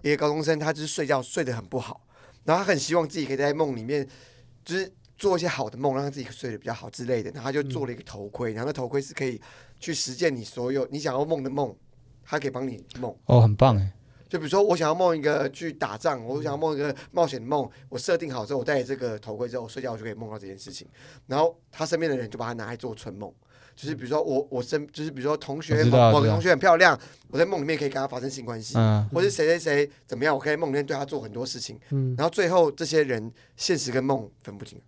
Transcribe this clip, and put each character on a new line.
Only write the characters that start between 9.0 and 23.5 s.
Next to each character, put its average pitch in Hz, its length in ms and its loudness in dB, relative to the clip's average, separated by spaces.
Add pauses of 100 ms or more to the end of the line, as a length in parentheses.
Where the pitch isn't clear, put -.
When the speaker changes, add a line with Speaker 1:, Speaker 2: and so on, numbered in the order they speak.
Speaker 1:
是 139 120 -12
可 - 140 -4
以 117 120 -4 (400)
去 165 140 -8
实 127 220 -4
现 147 200 2
你 117 80 -8
所 123 300 -4
有 135 180 -2
你 143 80 -6
想 147 140 -2
要 135 100 0
梦 151 200 0
的 131 80 -4
梦， 135 240 -2 (500)
他 151 140 -4
可 143 80 -4
以 127 40 0
帮 131 160 -6
你 113 160 -8 (160)
梦。 123 160 -8 (120)
Speaker 3:
哦， 123 160 10
很 107 120 6
棒 123 220 6
欸。 98 160 0 (380)
Speaker 1:
就 175 80 -4
比 156 60 -6
如 147 40 -6
说 190 140 6
我 208 120 6
想 156 140 2
要 160 60 2
梦 175 200 4
一 151 60 -2
个 147 300 2
去 160 200 -8
打 110 280 -6
仗， 131 260 -2
我 139 180 -6
想 151 100 -4
要 143 40 -4
梦 156 180 0
一 135 40 -4
个 139 180 -2 (140)
冒 170 160 2
险 139 120 -6
的 113 80 -10
梦， 139 220 0 (220)
我 123 80 -8
设 170 180 2
定 165 160 -6
好 113 140 -6
之 139 80 -4
后， 127 60 0
我 117 40 -6
戴 147 140 2
着 123 60 0
这 131 120 -4
个 117 220 -6
头 107 180 -10
盔 120 100 -4
之 120 120 -6
后， 117 60 -8
我 110 40 -14
睡 123 140 -10
觉 123 100 -4
我 113 60 -8
就 107 40 -12
可 113 60 -10
以 104 60 -8
梦 110 160 -12
到 107 80 -12
这 98 80 -14
件 98 120 -14
事 98 140 -16
情。 - 160 -16 (380)
然 131 120 -2
后 170 160 4 (160)
他 - 140 -6
身 160 160 0
边 165 100 0
的 135 60 0
人 113 140 -6
就 110 80 -12
把 117 80 -4
它 120 80 -4
拿 113 100 -8
来 113 100 -8
做 117 200 -10
春 107 200 -12
梦， 101 160 -12 (460)